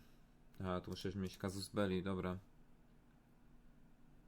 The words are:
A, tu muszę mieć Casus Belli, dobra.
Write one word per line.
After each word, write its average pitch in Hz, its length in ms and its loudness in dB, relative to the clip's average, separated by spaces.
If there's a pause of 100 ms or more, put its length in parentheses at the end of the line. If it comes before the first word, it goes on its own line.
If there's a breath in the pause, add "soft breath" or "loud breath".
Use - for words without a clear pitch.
(640 loud breath)
A, 90 160 2
tu 92 100 -4
muszę 95 240 -2
mieć 92 220 0
Casus 98 320 -2
Belli, 95 340 4
dobra. 92 340 2 (1900)